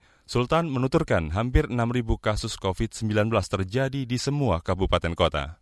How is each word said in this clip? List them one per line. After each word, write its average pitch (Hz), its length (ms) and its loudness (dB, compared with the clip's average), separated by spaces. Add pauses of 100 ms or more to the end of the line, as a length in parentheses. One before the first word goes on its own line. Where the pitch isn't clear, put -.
(280)
Sultan 156 400 2
menuturkan 127 640 0
hampir 123 400 2
enam 120 160 0
ribu 117 320 -2
kasus 110 400 -4
covid 98 320 -2
sembilan 107 400 0
belas 107 160 2
terjadi 131 560 -2
di 123 160 -2
semua 139 400 0
kabupaten 87 560 0
kota. 78 460 0